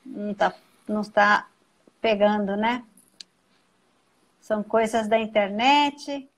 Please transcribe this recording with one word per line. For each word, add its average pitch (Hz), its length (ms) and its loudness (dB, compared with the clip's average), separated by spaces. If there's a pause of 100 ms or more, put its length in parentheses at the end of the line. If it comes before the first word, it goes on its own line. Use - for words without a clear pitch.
não 208 300 -8
tá, - 200 -2 (340)
não 214 140 -2
está 208 460 2 (520)
pegando, 208 560 2
né? 240 280 -2 (1600)
São 214 220 -2
coisas 220 460 0
da 220 100 2
internet, 269 1200 0